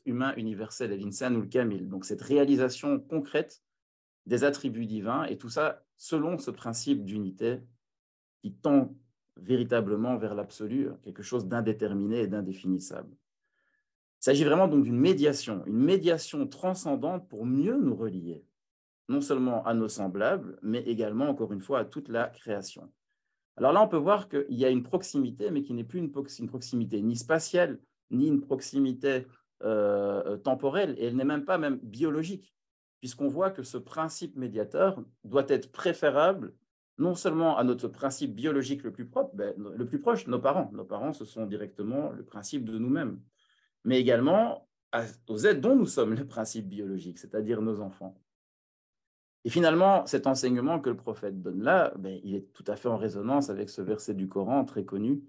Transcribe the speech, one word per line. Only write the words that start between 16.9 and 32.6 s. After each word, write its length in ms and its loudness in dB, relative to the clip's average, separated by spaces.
pour 160 -8
mieux 360 2
nous 160 2
relier, 480 -6
non 120 0
seulement 440 0
à 100 0
nos 140 0
semblables, 720 -2
mais 180 -4
également, 480 -2
encore 240 -2
une 80 -6
fois, 200 -2
à 40 -2
toute 240 -12
la 200 -2
création. 640 -10
Alors 160 4
là, 100 8
on 60 6
peut 80 0
voir 320 2
qu'il 160 -2
y 100 2
a 60 6
une 120 2
proximité, 680 -2
mais 120 0
qui 120 -6
n'est 100 -4
plus 140 -8
une 120 -4
prox-, 280 -8
une 80 -8
proximité 560 -4
ni 140 0
spatiale, 640 0
ni 180 4
une 120 4
proximité, 840 0
euh, 600 2
euh, 100 -4
temporelle, 600 0
et 80 -2
elle 100 0
n'est 80 2
même 200 0
pas 140 0
même 240 0
biologique, 720 -4